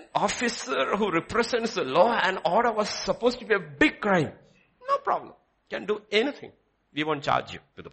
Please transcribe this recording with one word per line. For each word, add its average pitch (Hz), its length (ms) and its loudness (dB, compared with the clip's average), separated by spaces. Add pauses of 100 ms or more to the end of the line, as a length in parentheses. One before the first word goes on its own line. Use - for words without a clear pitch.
(140)
officer 247 840 0
who 202 140 0
represents 226 640 0
the 180 80 -2
law 160 300 4
and 190 320 0
order 220 280 2
was 208 160 -2
supposed - 520 -2
to 208 60 -12
be 208 80 2
a 202 60 2
big 151 400 0
crime. 180 320 2 (560)
No 554 100 2
problem. - 360 -2 (360)
Can 214 160 -6
do 208 140 -2 (100)
anything. 220 420 0 (420)
We 147 100 -2
won't 151 180 -2
charge 127 300 0
you. 85 80 -12 (160)
But 85 80 -18
the - 80 -16